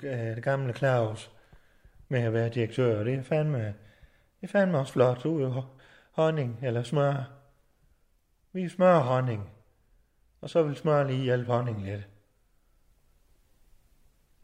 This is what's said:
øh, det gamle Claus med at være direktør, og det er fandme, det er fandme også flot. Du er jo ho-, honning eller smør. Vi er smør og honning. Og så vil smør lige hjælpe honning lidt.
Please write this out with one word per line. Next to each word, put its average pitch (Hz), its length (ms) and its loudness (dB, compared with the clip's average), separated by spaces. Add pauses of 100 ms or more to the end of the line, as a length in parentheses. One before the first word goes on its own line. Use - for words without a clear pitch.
øh, 139 60 -6 (240)
det 117 60 -8
gamle 135 300 0
Claus 120 580 0 (800)
med 127 140 0
at 113 100 0
være 113 160 0
direktør, 117 500 0
og 104 60 -2
det 123 100 0
er 131 80 -4
fandme, 151 360 0
det 107 160 -4 (680)
er 190 60 -8
fandme 190 300 2
også 135 140 -4
flot. 127 300 4
Du 160 160 0
er 143 40 0
jo 131 100 0
ho-, 131 280 -8 (320)
honning 151 500 0
eller 120 200 -2
smør. 143 320 0 (1400)
Vi 185 120 -6
er 175 40 -6
smør 180 260 6
og 160 80 6
honning. 123 480 0 (880)
Og 151 100 -12
så 170 120 4
vil 147 140 -2
smør 147 280 2
lige 131 180 -2
hjælpe 123 300 0
honning 120 320 -2
lidt. 101 240 -8 (2250)